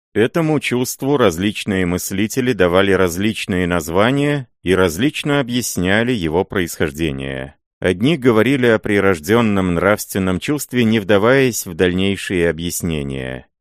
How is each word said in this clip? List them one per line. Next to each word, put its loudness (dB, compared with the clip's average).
Этому 2
чувству -2
различные 0
мыслители -2
давали 4
различные 0
названия 0
и 2
различно 0
объясняли -2
его 0
происхождение. -4
Одни 0
говорили 2
о 4
прирожденном 2
нравственном 0
чувстве, -2
не 2
вдаваясь 2
в -10
дальнейшие 0
объяснения. -6